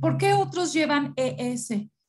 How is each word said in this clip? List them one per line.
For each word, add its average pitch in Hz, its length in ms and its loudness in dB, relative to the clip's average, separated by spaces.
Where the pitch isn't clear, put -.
¿Por 330 180 2
qué 392 140 4
otros 359 400 0
llevan 294 440 0
E 254 220 -2
S? 247 520 -4